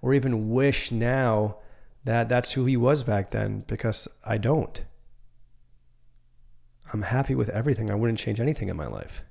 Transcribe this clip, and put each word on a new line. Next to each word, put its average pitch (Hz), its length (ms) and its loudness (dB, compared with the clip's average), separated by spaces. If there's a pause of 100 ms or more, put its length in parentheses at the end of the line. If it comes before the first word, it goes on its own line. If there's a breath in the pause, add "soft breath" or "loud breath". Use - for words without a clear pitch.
or 127 140 2
even 120 360 2
wish 135 400 2
now 117 680 2 (460 soft breath)
that 117 240 2
that's 123 240 2
who 131 120 2
he 131 120 4
was 127 260 4
back 101 280 0
then, 104 360 -4
because - 420 -4 (160)
I 110 140 -2
don't. 120 440 0 (2000)
I'm 107 100 -2
happy 131 320 0
with 123 160 0
everything. 110 400 0
I 101 40 0
wouldn't 113 240 0
change 110 220 -2
anything 123 280 0
in 90 80 -4
my 76 100 -6
life. 52 440 -10